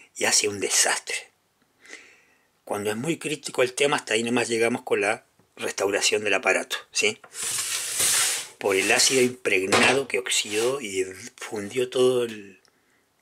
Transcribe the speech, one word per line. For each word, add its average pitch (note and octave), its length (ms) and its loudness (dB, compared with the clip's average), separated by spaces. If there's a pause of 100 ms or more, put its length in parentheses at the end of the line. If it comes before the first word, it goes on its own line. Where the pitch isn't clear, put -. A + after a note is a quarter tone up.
(160)
y G#2 100 -2
hace G#2+ 220 2
un G2+ 120 -4
desastre. - 560 0 (1500)
Cuando G#2 280 -4
es G#2+ 40 -2
muy D3 220 -4
crítico D3 460 -2
el B2 100 0
tema, C#3+ 220 2
hasta - 180 -2
ahí A2+ 80 2
nomás A#2 280 0
llegamos A#2 340 0
con A2 180 0
la G#2 240 -2 (300)
restauración G2+ 680 0
del G2 120 2
aparato, G2+ 420 0 (140)
¿sí? - 280 0 (1400)
Por G2+ 160 2
el G2 160 2
ácido B2+ 320 4
impregnado A#2+ 840 2
que G2 120 -2
oxidó A2+ 600 -2
y F#2+ 220 -2 (320)
fundió A2+ 540 -4
todo B2+ 340 4
el, G#2 360 -10 (640)